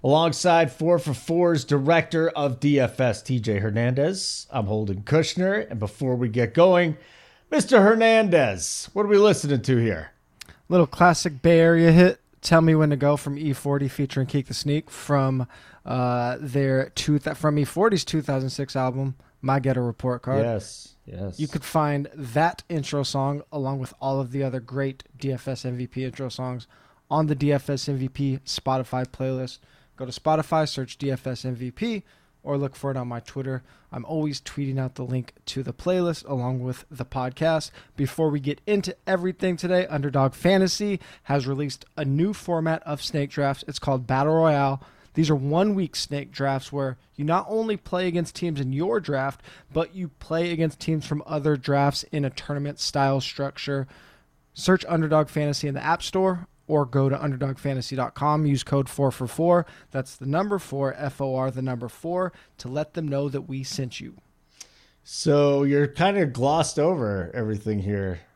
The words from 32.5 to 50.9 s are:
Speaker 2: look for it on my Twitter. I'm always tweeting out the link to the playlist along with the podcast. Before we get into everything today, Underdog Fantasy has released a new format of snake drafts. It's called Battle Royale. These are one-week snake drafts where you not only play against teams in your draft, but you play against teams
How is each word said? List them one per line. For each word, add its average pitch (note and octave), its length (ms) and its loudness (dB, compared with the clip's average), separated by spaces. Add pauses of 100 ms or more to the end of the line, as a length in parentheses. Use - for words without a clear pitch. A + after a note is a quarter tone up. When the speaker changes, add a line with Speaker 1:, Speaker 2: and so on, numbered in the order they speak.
Speaker 2:
look C#3 180 -4
for C#3 140 -6
it C3+ 80 -4
on B2 100 -8
my A#2+ 120 -8
Twitter. C3 420 -8 (300)
I'm A#2+ 140 -10
always D3+ 360 -4
tweeting C3+ 380 -6
out C3 160 -6
the C3+ 80 -8
link B2 300 -6 (140)
to - 140 -8
the A#2+ 120 -8
playlist F3 540 -2
along B2+ 340 -4
with B2+ 280 -8
the C3 160 -10
podcast. C#3+ 640 -2 (280)
Before D3 340 0
we D3 80 -2
get C#3+ 260 -6
into G3+ 300 0 (100)
everything F#3 520 -2
today, F3+ 280 0
Underdog C#3 480 0
Fantasy F#3+ 640 2 (240)
has C3+ 220 -2
released C#3 400 -6 (120)
a D3+ 80 -4
new D#3 280 0
format D#3+ 480 -2
of D3 220 -8
snake C#3+ 260 -2
drafts. C#3 380 -2
It's D3 100 -10
called B2+ 300 -2
Battle C#3 260 2
Royale. C#3 480 2 (320)
These D#3+ 160 2
are D#3 60 4
one-week E3+ 600 0
snake C#3+ 360 -8
drafts C#3 400 -4
where C#3 260 -6 (180)
you C#3+ 80 -6
not E3+ 240 0
only A3 300 -2
play F3+ 300 -4
against E3+ 260 -2
teams E3 260 -4
in C3 140 -2
your F#3+ 260 -2
draft, C#3 420 -4 (300)
but D#3+ 220 -2
you F3+ 140 -8
play E3+ 440 -4
against D#3+ 280 -2
teams D#3 260 -2